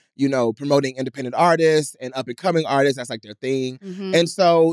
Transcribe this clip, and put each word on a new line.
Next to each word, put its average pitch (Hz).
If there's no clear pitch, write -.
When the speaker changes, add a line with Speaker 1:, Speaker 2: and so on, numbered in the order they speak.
Speaker 1:
you 135
know, 120
promoting 139
independent 127
artists 160
and 127
up 127
and 120
coming 165
artists. 135
That's 127
like 113
their 104
thing. 131
Speaker 2:
Mm-hmm. 190
Speaker 1:
And 170
so 170